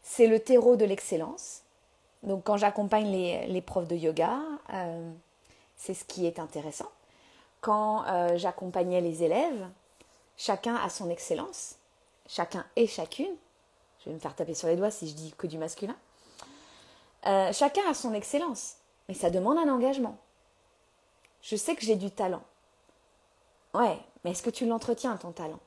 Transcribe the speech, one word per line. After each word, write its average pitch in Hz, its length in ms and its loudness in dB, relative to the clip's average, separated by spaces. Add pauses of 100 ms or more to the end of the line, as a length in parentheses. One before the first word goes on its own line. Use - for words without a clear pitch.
C'est - 240 6
le 220 120 6
terreau 247 360 8
de 214 100 4
l'excellence. 196 760 -4 (600)
Donc 196 200 -4
quand 208 140 2
j'accompagne 208 520 2
les, 180 380 -2
les 185 140 -2
profs 175 260 -4
de 170 80 -2
yoga, 165 420 2 (360)
euh, 170 380 -6 (680)
c'est - 160 -8
ce - 100 -10
qui 180 240 -2
est 170 120 -2
intéressant. 156 500 -8 (720)
Quand, 214 460 2
euh, 175 300 2
j'accompagnais 180 600 0
les 170 240 0
élèves, 208 440 2 (680)
chacun 233 400 -2
a 185 140 -2
son 175 200 -6
excellence, - 680 -6 (520)
chacun 175 380 -6 (100)
et 233 100 6
chacune, 262 480 -6 (680)
je - 100 -16
vais 156 60 -10
me 156 40 -14
faire 147 160 -10
taper 165 180 -4
sur 165 140 -4
les 170 80 6
doigts 208 160 0
si 175 160 -10
je 151 80 -10
dis 156 220 -12
que 180 100 -6
du 160 100 -8
masculin, 170 380 -6 (1300)
euh, 196 280 4
chacun 294 360 2
a 285 40 0
son 226 200 -4
excellence, 277 640 -4 (320)
mais 190 80 -8
ça 170 140 0
demande 190 280 2
un 294 160 4
engagement. 254 440 0 (1200)
Je - 140 -6
sais 320 200 0
que 214 100 -8
j'ai 214 100 4
du 190 160 -4
talent. 185 320 -2 (1300)
Ouais, 208 240 4 (260)
mais 175 80 -2
est-ce 185 120 -6
que 233 60 0
tu 233 160 -4
l'entretiens, 233 500 -2
ton 175 160 -12
talent ? 160 360 -10